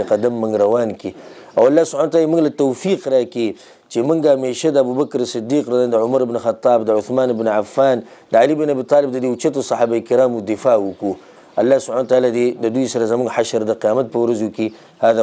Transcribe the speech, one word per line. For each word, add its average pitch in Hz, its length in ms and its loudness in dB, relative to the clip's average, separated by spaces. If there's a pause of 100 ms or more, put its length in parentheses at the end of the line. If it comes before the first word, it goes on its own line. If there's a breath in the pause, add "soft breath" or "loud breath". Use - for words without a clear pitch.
(120)
قدم 113 300 0
موږ 110 200 -2
روان 110 400 2
کړي. 95 100 -8 (460 loud breath)
او 117 100 6
الله 156 220 4
سبحانه 151 200 -2
وتعالی 160 220 2
موږ 165 160 2
له 135 40 -2 (100)
توفیق 143 460 -2
راکړي 120 400 0 (440 loud breath)
چې 123 160 -2
موږ 165 120 2 (140)
همیشه 131 440 0
د - 80 -
ابوبکر 127 480 -2
صدیق 120 360 -2
رضی 123 140 2
الله - 20 2
عنه، 120 120 0
د 110 100 2
عمر 127 240 0
بن 120 140 -4
خطاب، 113 440 2
د 107 120 2
عثمان 123 400 -2
بن 113 60 -2 (100)
عفان، 127 440 0 (320 loud breath)
د 113 80 6
علي 147 200 2
بن 151 140 0
ابي 127 180 -6
طالب، 143 200 2
د 131 80 -6
دې 131 120 -2
اوچتو 139 360 -2
صحابه 117 400 0
کرامو 120 400 2
دفاع 117 280 2
وکړو. 98 360 -4 (480 loud breath)
الله 131 240 4
سبحانه 123 220 -4
وتعالی 127 300 2
دې 120 280 0
د 113 140 -2
دوی 131 160 0
سره 117 180 0
زموږ 120 140 0 (100)
حشر 110 320 -2
د 110 160 -2
قیامت 113 320 0
په 120 80 2
ورځ 117 220 -2
وکړي. 110 200 -4 (380 loud breath)
هذا 113 180 4